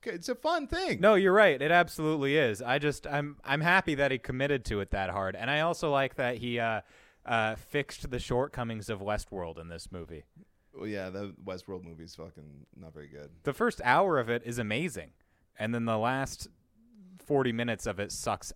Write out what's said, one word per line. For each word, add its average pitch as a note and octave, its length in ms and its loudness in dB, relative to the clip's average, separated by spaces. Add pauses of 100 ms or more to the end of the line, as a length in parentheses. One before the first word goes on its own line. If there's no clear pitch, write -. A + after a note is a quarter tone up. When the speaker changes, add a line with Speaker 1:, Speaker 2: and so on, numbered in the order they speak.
Speaker 1:
it's F3 260 -6
a B3 40 0
fun D#4 340 0
thing. E4 320 -2
Speaker 2:
No, G#3 160 8
you're F#3 180 6
right. F#3+ 260 8
It D3 100 2
absolutely D#3 680 4
is. A2+ 240 2
I B2+ 160 2
just, D3 280 -2
I'm, D3 380 -4
I'm C#3 160 0
happy F3 360 4
that C#3 160 4
he C3 60 0
committed C3+ 480 0
to G#2 140 0
it G2 120 -4
that F#2+ 180 0
hard, F#2+ 260 -2
and A2+ 140 -4
I D3 100 2
also D#3+ 300 0
like C3+ 240 2
that B2 240 -2
he, A#2+ 200 -4
uh, A2+ 220 0 (460)
uh, A2 300 0
fixed - 540 -6
the B2 80 -4
shortcomings A#2+ 720 -4
of G#2+ 120 -4
Westworld G2 600 -6
in E2 80 -14
this E2+ 240 -14
movie. E2 320 -12 (480)
Speaker 1:
Well, - 140 -10
yeah, G2 240 -6
the G2 240 -8 (100)
Westworld F#2 400 -10
movie's E2 300 -16
fucking D2 500 -18 (100)
not D#2+ 200 -18
very D2+ 140 -16
good. C#2+ 200 -16 (140)
Speaker 2:
The C#3+ 100 -2
first A3+ 320 0
hour D#3 340 4
of A#2 120 0
it A#2+ 160 2
is A#2+ 120 -6
amazing, A2 520 -4 (480)
and A2 160 -2
then A#2 100 -2
the A2+ 140 0
last B2+ 500 -2 (720)
forty C3+ 300 2
minutes A#2 340 -2
of G2 140 -2
it G2+ 120 -4
sucks - 440 -4